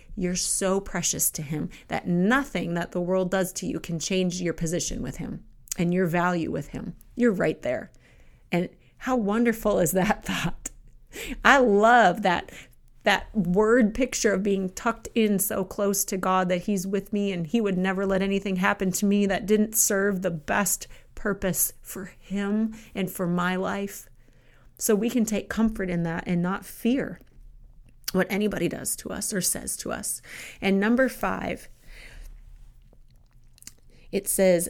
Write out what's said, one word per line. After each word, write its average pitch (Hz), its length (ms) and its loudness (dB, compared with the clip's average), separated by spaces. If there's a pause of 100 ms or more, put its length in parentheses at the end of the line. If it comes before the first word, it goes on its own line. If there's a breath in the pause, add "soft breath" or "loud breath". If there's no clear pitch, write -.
(140 soft breath)
you're 180 220 -2
so 190 440 0
precious - 520 -2
to 156 100 -8
him 151 260 -4 (200 loud breath)
that - 180 -4
nothing 180 680 0
that 170 180 -6
the 180 80 -2
world 180 320 0
does 190 220 0
to - 120 -8
you 165 140 -4
can 170 180 -6
change 185 420 -2
your 170 140 -2
position 170 480 -4
with 135 140 -8
him - 260 -10 (340)
and 175 160 2
your 185 140 2
value 175 460 0
with 147 160 -6
him. - 260 -10 (220)
You're 240 160 4
right 175 300 0
there. 123 280 -4 (600 soft breath)
And 180 160 0 (300 soft breath)
how 262 180 0
wonderful 214 640 2
is 165 120 2
that 190 320 2
<laughs> - 20 -12
thought? - 440 -4 (720 loud breath)
I 254 140 8
love 220 640 6
that, 180 300 0 (520 loud breath)
that - 300 0
word 214 600 4
picture 240 380 0
of 190 100 0
being 196 280 0
tucked - 440 -6
in 214 240 2
so 196 260 -2
close 202 420 -2
to 196 100 -4
God 185 320 2
that 180 140 0
he's 196 240 -2
with 196 260 -4
me 202 200 0
and 170 140 -4
he 233 140 0
would 196 180 0
never 190 260 0
let 190 160 2
anything 196 360 0
happen 196 360 2
to 208 140 0
me 202 200 4
that 190 200 -2
didn't 214 300 2
serve 196 440 2
the 185 100 0
best 185 560 -2 (280 soft breath)
purpose 196 640 -2
for - 380 -12
him 202 560 -2 (200 loud breath)
and 185 160 -2
for 185 160 -4
my 175 300 0
life. 196 520 -6 (680 soft breath)
So - 180 2
we 220 160 2
can 233 140 2
take 208 240 -4
comfort 220 400 0
in 175 140 0
that 170 240 -2
and 175 160 2
not 180 240 -2
fear 233 540 -2 (920)
what 185 180 2
anybody 196 380 0
does 147 280 -6
to - 140 -10
us - 220 -6
or 202 80 -2
says - 380 -4
to - 140 -8
us. - 280 -8 (400 loud breath)
And 196 180 2
number 240 300 4
five, - 600 -6 (2500 loud breath)
it - 160 -2
says 185 400 4